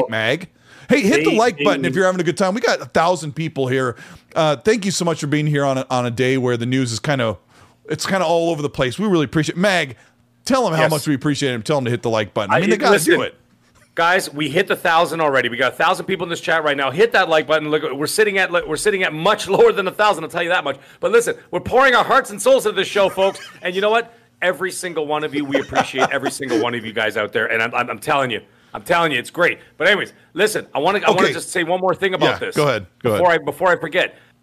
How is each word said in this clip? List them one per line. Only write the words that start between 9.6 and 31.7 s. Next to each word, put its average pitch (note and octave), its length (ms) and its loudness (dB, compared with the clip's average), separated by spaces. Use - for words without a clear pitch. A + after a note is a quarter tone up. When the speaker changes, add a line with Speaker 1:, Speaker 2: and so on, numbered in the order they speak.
Speaker 2:
tell B3+ 220 2
'em E3 60 -2
how D#3+ 100 2
Speaker 1:
Yes. D#3 80 2
Speaker 2:
much D3+ 160 -2
we D3+ 60 2
appreciate C#3 380 -2
'em. A#2 100 -4
Tell D3+ 160 0
'em B2 80 -2
to B2 60 -2
hit A#2+ 120 -4
the A#2 60 -2
like A2 240 -2
button. G#2+ 200 -2
I D#3+ 40 4
Speaker 1:
I, F3 40 2
Speaker 2:
mean, G3 80 0
they A3 80 2
gotta A3+ 160 4
Speaker 1:
listen, F3 220 2
Speaker 2:
do C#3+ 60 2
it. G#2 140 -6
Speaker 1:
guys, E3+ 380 2
we D3 160 -4
hit E3+ 180 0
the C#3+ 100 -2
thousand E3 420 2
already. C#3+ 300 2
We A#2+ 80 -6
got B2 160 2
a - 20 -20
thousand F3 300 0
people E3+ 200 -4
in E3+ 40 -6
this E3 100 -6
chat D#3+ 240 0
right C#3+ 140 0
now. C#3 140 -2
Hit G#3+ 200 2
that F#3+ 160 2
like D#3 200 2
button. D3+ 220 0
Look, D3+ 140 0
we're C#3+ 140 -4
sitting G#3 300 0
at, F#3 120 2
we're D#3 100 -4
sitting G3 260 0
at D#3 100 -2
much F3+ 360 -2
<laughs> - 0 -
lower G#3+ 240 6
than F#3+ 160 -2
a - 20 -2
thousand, G3+ 320 0
I'll D3 60 -8
tell E3+ 140 -4
you E3+ 60 -2
that F3 140 0
much. C3+ 140 -4
But F3 100 0
listen, A3+ 240 2
we're F3 80 -4
pouring B3 360 4
our G#3 100 4
hearts B3+ 240 2
and G3+ 120 -10
souls B3+ 240 4
into G3+ 120 -2
this F#3+ 100 0
show, G3 220 2
folks. F#3+ 300 0
And F3+ 140 -4
you G3 60 -2
know G#3 80 2
what? A3+ 240 0
Every F3+ 300 -2
single D#3+ 360 -6
one D3+ 160 -2
of D3+ 100 -6
you, D3 120 -2
we C#3 140 0
appreciate C3 520 -2
every C3+ 200 -4
single B2 300 -2
one A#2+ 140 -2
of A2 100 -8
you A2 80 -10
guys A2 240 -2
out G#2+ 160 -2
there. A#2 180 0
And A2+ 120 0
I'm, B2 100 -2
I'm, A#2+ 160 -2
I'm A#2 100 -8
telling C#3 320 0
you, G2+ 100 -6
I'm A2 100 -12
telling E3+ 300 0
you, B2 40 0
it's A2 140 -6
great. D3+ 280 0
But D#3 100 0
anyways, F#3 240 0
listen, E3+ 420 0
I C3+ 40 -2
wanna, F#3+ 200 2
I D#3+ 120 2
wanna F#3 120 2
Speaker 2:
Okay. D#3 100 2
Speaker 1:
just - 180 -8
say F3+ 120 -2
one F3+ 160 -2